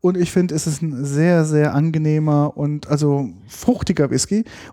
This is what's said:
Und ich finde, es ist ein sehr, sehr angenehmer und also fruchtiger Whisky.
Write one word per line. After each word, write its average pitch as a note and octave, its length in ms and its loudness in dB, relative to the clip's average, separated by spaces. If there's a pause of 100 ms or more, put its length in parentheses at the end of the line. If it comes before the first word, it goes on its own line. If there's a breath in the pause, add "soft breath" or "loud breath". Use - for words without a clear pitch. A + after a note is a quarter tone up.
Und F#3 160 2
ich F3 140 0
finde, F3+ 240 0
es D#3 120 -4
ist D3 140 -4
ein D3 240 -6
sehr, D#3+ 400 2
sehr D3+ 280 2
angenehmer D3+ 840 0
und D3 300 -4
also C#3+ 420 0 (180)
fruchtiger F3 600 0
Whisky. G3 340 0 (300 loud breath)